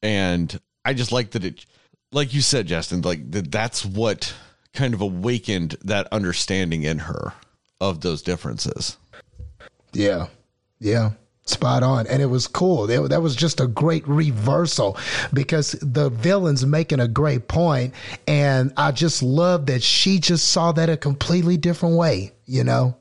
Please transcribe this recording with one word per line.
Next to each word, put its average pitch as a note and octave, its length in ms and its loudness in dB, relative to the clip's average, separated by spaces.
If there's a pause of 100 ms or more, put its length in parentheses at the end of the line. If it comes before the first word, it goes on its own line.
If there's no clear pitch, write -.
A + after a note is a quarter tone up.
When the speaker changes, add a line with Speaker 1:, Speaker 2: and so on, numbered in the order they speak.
Speaker 1:
And F#2 560 -2 (280)
I B2+ 80 -2
just B2 180 -4
like A#2+ 200 -2
that G#2 120 -6
it, - 220 -10 (460)
like C#3 220 -2
you C#3+ 80 2
said, A#2+ 260 0
Justin, E2+ 340 -2
like, D2+ 300 -4
that, E2+ 200 -4
that's G#2+ 340 -4
what G2+ 480 -2 (400)
kind C3 200 0
of F#2+ 80 -2
awakened F#2+ 840 -2
that G2+ 280 -2
understanding F2+ 720 -2
in D#2 160 -2
her - 340 -8 (460)
of F#2 220 -2
those E2 200 -2
differences. - 760 -6 (960)
Speaker 2:
Yeah. F#2+ 340 0 (520)
Yeah. G#2+ 320 2 (340)
Spot B2 380 0
on. B2+ 240 2
And C3+ 140 0
it C#3 40 2
was B2+ 220 0
cool. D#3+ 420 0
It, C3+ 200 0
that E3+ 120 2
was D#3 140 0
just D3+ 240 -2
a C3 80 2
great D3+ 400 0
reversal C#3 920 2 (360)
because C#3+ 380 0 (100)
the C#3+ 280 0
villain's D3 560 0
making D3+ 340 2
a A#2+ 80 2
great C3 400 0
point, C#3 460 0 (340)
and C#3+ 500 2
I D3 140 2
just D3 320 0
love D#3+ 420 2
that B2+ 180 0
she - 360 4
just E3 300 2
saw E3+ 240 4
that E3 160 2
a D#3 80 0
completely E3+ 600 2
different E3+ 380 2
way, B2+ 380 2 (120)
you C3 180 0
know? B2 380 2